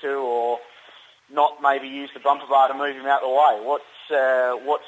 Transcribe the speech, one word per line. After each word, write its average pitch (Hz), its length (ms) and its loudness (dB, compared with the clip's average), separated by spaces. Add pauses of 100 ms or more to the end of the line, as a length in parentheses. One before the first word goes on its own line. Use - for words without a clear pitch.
two 139 160 -4
or 120 420 -4 (720)
not 147 300 0
maybe 139 260 0
use 139 260 -10
the 131 60 -16
bumper 139 300 0
bar 135 180 4
to 135 60 -2
move 139 220 -4
him 131 100 -12
out 139 180 0
of 131 60 -2
the 131 60 0
way? 135 300 4
What's, - 460 -6
uh, 131 420 2 (120)
what's 143 220 -2